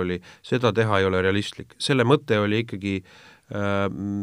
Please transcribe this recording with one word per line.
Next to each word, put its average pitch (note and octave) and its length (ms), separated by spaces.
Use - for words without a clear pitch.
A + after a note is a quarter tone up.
oli, F2+ 160
seda B2 300
teha G#2+ 280
ei F#2+ 100
ole F#2 140
realistlik. - 520
Selle C3 300
mõte B2 320
oli G#2 240
ikkagi G2 380
äh, G2+ 360